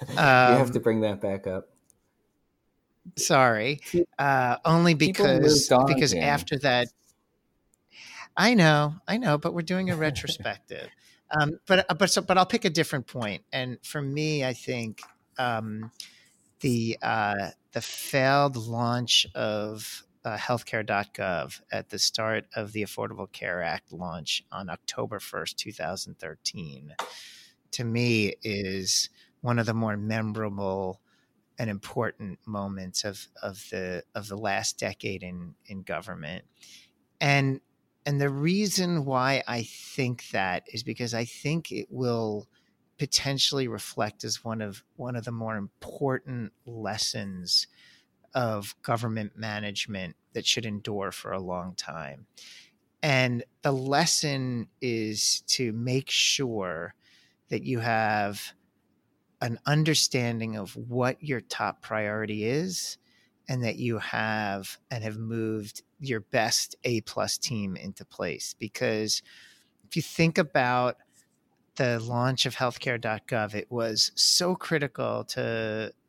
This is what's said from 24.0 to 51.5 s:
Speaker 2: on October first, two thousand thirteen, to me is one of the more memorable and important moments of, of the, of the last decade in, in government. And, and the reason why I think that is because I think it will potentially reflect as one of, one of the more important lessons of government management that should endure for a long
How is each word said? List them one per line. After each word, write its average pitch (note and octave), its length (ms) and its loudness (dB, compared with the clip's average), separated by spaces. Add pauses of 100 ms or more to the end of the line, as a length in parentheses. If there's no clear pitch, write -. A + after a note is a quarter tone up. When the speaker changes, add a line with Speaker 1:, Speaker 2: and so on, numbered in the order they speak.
Speaker 2:
on F#2+ 180 -10
October A2 500 -6
first, - 380 -8
two - 140 -10
thousand - 480 -8
thirteen, D2 760 -10 (800)
to - 120 -4
me A2+ 600 4
is G2 640 -2 (300)
one A#2+ 180 0
of A#2 80 2
the A2+ 80 0
more A2 240 0
memorable G2+ 1040 -2 (560)
and A#2 120 -2
important G2+ 760 -4
moments G2 580 -6
of, G2 240 -8 (140)
of G2+ 300 -10
the, F#2 320 -4 (100)
of G#2 140 -8
the G2+ 80 -8
last G#2 420 -2
decade G2 460 -6
in, F2+ 320 -12 (100)
in G2 160 -12
government. F2+ 640 -8 (720)
And, C#3 420 2 (440)
and C#3+ 160 2
the C#3+ 80 2
reason F3 760 0
why C3+ 420 2
I A#2 160 -4
think - 640 -6
that F#2+ 380 0
is A2+ 160 -10
because A#2 320 -6
I A2+ 100 -2
think D#3 460 -4
it - 180 -6
will A2+ 580 -2 (520)
potentially C#3 680 0
reflect G#2+ 560 -4
as A2+ 200 -8
one A2 180 -4
of, G2+ 220 -8 (120)
one B2 200 -8
of A2+ 100 -6
the A#2+ 60 -6
more A2+ 240 -4
important B2 960 -4 (160)
lessons G2+ 1000 -4 (680)
of A2 480 -2
government A2 540 -2
management G#2 800 -6 (180)
that A2 120 -4
should A#2 200 0
endure G2+ 460 -4
for - 200 -10
a F#2+ 80 -4
long F2+ 360 -6